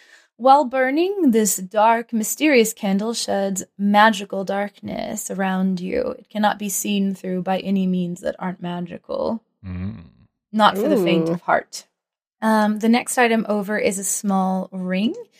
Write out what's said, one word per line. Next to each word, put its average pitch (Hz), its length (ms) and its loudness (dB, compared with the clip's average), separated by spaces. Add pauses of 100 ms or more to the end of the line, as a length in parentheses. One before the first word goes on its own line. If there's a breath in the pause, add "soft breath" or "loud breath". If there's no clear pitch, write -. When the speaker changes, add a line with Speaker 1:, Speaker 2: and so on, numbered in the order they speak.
(360 soft breath)
Speaker 1:
While 269 280 6
burning, 277 680 0
this 214 240 2
dark, 220 560 0
mysterious 233 600 2
candle 202 400 -2
sheds 196 520 -4 (120)
magical 202 680 4
darkness 202 840 -8
around 190 500 -2
you. 190 380 -4
It - 120 -20
cannot 208 280 0
be 208 100 -6
seen 196 460 -2
through 185 280 -6
by 185 160 -2
any 190 280 -2
means 180 340 -2
that - 180 -6
aren't 185 240 -8
magical. 175 800 -6 (240)
Speaker 2:
Mm. 92 380 -10 (480)
Speaker 1:
Not 208 260 4
for 233 100 0
the 302 80 4
faint 170 320 2
Speaker 3:
Ooh. 165 40 0
Speaker 1:
of 175 100 -6
heart." - 440 -2 (540)
Um, 214 380 2
the 220 100 0
next 240 300 2
item 226 300 4
over 208 300 -2
is 190 200 0
a 202 60 -8
small 190 680 -2
ring. 185 420 -2 (240 soft breath)